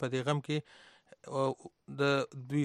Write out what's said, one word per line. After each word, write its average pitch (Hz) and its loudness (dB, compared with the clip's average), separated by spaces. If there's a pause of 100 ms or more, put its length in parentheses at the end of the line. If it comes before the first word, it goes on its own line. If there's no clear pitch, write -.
په 135 0
دې 131 0
غم 147 0
کې، 151 0 (760)
او 135 2 (520)
د - 2 (480)
دوی 143 2